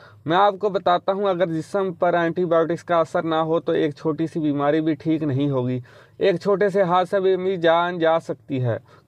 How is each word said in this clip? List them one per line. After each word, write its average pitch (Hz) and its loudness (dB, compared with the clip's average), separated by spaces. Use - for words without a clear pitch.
मैं 165 0
आपको 202 2
बताता 180 0
हूं, 196 -2
अगर 170 0
जिस्म 180 -4
पर 175 0
एंटीबायोटिक्स 165 0
का 170 0
असर 165 -2
ना 160 0
हो 160 0
तो 165 -4
एक 160 0
छोटी 160 -2
सी 170 -6
बीमारी 147 0
भी 156 0
ठीक 160 -2
नहीं 143 -2
होगी। 127 -2
एक 180 2
छोटे 202 0
से 190 2
हादसे 185 0
में 190 2
भी 185 -2
जान 170 2
जा 160 2
सकती 151 -8
है, 120 -2